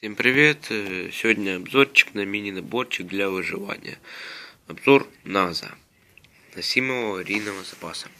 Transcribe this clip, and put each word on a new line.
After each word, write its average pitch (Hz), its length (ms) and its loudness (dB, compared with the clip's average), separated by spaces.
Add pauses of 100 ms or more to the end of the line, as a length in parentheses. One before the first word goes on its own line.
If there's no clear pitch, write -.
Всем 107 140 -8
привет! 143 540 4
Э, 92 420 -4
сегодня 95 460 0
обзорчик 135 560 4
на 101 100 0
мини-наборчик 101 800 -4
для 98 240 -2
выживания. 92 680 -6 (680)
Обзор 135 400 4 (160)
наза. 90 540 0 (800)
Носимого 123 560 -2
аварийного 98 500 -4
запаса. - 460 -12 (120)